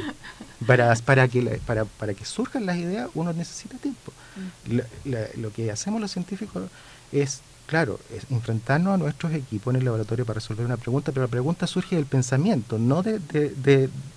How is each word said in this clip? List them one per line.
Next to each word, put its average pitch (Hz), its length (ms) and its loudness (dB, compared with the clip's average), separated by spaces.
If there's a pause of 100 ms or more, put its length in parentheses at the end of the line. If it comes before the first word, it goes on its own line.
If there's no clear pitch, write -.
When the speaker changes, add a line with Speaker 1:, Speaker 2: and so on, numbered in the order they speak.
(680)
Speaker 1:
Para, 120 300 8
para 127 320 6
que 123 140 2
la, 117 80 0 (160)
para, 110 180 0
para 104 300 -6
que 107 100 -14
surjan 233 420 -4
las 175 100 0
ideas, 180 380 -4
uno 170 180 -2
necesita 170 460 -8
tiempo. - 340 -8 (560)
Speaker 2:
Mm. 117 80 0
Speaker 1:
La, 120 80 0 (200)
la, 117 220 -4 (100)
lo 113 160 -6
que 113 180 -2
hacemos 202 300 -4
los 202 100 -4
científicos 190 540 -6 (480)
es, 139 280 0 (260)
claro, 156 320 0 (160)
es 107 160 -8
enfrentarnos 135 640 2
a - 20 4
nuestros 156 380 -2
equipos 127 400 -2
en 127 60 4
el 131 40 2
laboratorio 110 400 0
para 107 140 -4
resolver 110 260 -6
una 120 140 -2
pregunta, 135 340 -2
pero 131 140 0
la 117 40 -2
pregunta 135 360 0
surge 180 300 -2
del 156 100 2
pensamiento, 131 720 2
no 131 240 4
de, 220 160 0
de, 147 320 0
de, 135 400 6 (260)